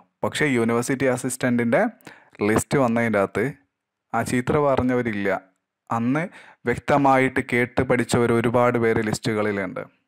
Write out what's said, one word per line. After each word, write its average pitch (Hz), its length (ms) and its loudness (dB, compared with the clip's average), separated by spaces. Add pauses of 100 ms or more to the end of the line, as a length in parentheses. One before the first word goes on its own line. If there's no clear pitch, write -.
(240)
പക്ഷേ 127 220 -2
യൂണിവേഴ്സിറ്റി 120 600 0
അസിസ്റ്റന്റിൻ്റെ 123 760 0 (600)
ലിസ്റ്റ് 107 360 0
വന്നതിൻ്റെ 117 400 2
അകത്ത് 98 260 0 (680)
ആ 117 80 -2
ചീത്ത 123 340 -2
പറഞ്ഞവരില്ല. 123 720 0 (600)
അന്ന് 120 320 -2 (420)
വ്യക്തമായിട്ട് 131 760 2 (120)
കേട്ട് 123 300 0
പഠിച്ചവർ 123 500 0
ഒരുപാട് 120 460 2
പേര് 113 280 2
ലിസ്റ്റുകളിലുണ്ട്. 104 760 -4 (280)